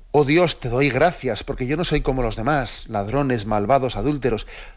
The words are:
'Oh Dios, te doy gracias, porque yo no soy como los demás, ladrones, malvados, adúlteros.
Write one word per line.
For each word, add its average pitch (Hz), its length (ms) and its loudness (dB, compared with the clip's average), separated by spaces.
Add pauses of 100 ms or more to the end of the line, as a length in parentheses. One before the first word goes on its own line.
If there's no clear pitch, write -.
(120)
'Oh 143 140 4
Dios, 156 340 2
te - 80 -6
doy 127 220 2
gracias, 135 540 0
porque 131 240 -6
yo 147 100 0
no 175 80 -2
soy 147 160 0
como 131 220 0
los 113 120 -2
demás, 123 520 -2
ladrones, 113 580 -2
malvados, 113 500 2
adúlteros. 123 520 -2 (300)